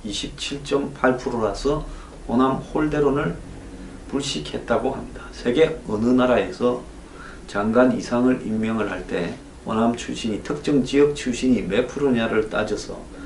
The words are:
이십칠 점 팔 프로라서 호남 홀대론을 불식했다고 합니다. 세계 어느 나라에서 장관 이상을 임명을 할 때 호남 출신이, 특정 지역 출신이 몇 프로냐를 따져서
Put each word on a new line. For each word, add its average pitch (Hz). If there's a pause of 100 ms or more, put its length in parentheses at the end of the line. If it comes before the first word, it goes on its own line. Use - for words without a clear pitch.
이십칠 -
점 143
팔 127
프로라서 123 (420)
호남 127
홀대론을 151 (720)
불식했다고 -
합니다. - (100)
세계 156
어느 107
나라에서 123 (640)
장관 113
이상을 123
임명을 110
할 92
때 90 (300)
호남 117
출신이, -
특정 147
지역 143
출신이 123
몇 95
프로냐를 113
따져서 104 (260)